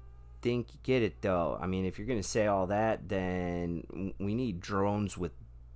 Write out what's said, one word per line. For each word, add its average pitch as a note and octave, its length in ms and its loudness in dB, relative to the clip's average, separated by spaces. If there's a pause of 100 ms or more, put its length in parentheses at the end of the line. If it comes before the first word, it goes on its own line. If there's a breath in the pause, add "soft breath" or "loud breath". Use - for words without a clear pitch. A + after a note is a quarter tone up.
(420)
think A#2+ 320 0
you - 80 -18
get C3 200 4
it, - 200 0
though. E2+ 380 4
I D#2+ 60 -2
mean, F#2 200 0
if F2+ 120 -4
you're G#2 80 -6
gonna A#2+ 160 0
say G#2+ 240 2
all G2 200 4
that, G2+ 420 2
then F2+ 800 0
w-, F#2 300 -6
we G2+ 160 0
need A2+ 260 -2
drones G2+ 560 0
with F2 160 -2 (440)